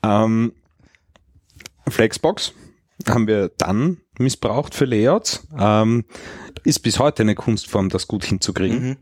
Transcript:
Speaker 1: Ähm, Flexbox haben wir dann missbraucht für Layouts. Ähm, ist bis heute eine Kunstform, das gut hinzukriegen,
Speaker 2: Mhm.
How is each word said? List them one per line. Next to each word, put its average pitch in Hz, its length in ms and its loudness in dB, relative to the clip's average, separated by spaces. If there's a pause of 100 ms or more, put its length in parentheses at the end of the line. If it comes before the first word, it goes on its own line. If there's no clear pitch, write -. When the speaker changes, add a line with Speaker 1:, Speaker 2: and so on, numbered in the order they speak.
Speaker 1:
Ähm, 110 500 2 (1300)
Flexbox - 640 0 (540)
haben 117 200 2
wir 101 300 2
dann 123 400 0 (200)
missbraucht 123 560 -2
für - 120 2
Layouts. 127 640 0 (100)
Ähm, 110 480 4 (580)
ist - 160 2
bis - 200 0
heute 139 240 2
eine 107 120 2
Kunstform, 101 540 -2
das 92 180 -4
gut 101 180 -4
hinzukriegen, 98 640 -2
Speaker 2:
Mhm. 135 120 -8